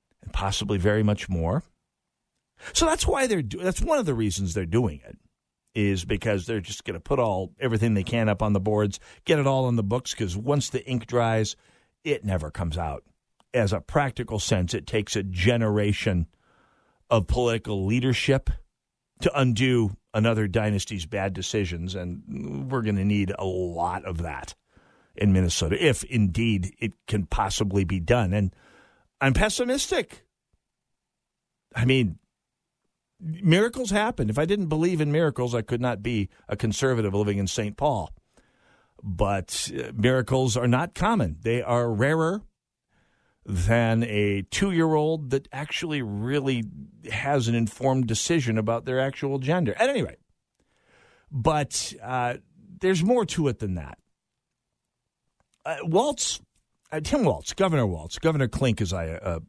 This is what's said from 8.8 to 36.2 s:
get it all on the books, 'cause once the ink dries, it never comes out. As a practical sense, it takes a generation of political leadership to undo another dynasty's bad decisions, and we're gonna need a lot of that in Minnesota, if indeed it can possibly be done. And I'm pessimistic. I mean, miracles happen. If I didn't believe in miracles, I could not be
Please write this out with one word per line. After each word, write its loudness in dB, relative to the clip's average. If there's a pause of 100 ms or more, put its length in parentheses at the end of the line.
get 4
it 0
all 2
on 2
the 2
books, -2
'cause -4
once 0
the -6
ink -2
dries, 0 (480)
it -2
never -2
comes -4
out. -6 (500)
As 2
a -2
practical -2
sense, 0
it -6
takes -2
a 0
generation 2 (840)
of 4
political 0
leadership 2 (720)
to 0
undo 2 (160)
another 2
dynasty's -2
bad -2
decisions, -4
and -8
we're -2
gonna 0
need 2
a -6
lot -2
of -4
that -10 (640)
in 4
Minnesota, 2
if 2
indeed 0
it -6 (120)
can -2
possibly 0
be -2
done. 2
And 0 (680)
I'm 4
pessimistic. 0 (1500)
I 2
mean, 4 (1040)
miracles 2
happen. 0
If -2
I 0
didn't -2
believe 0
in 0
miracles, 0
I -2
could -4
not -2
be -2 (200)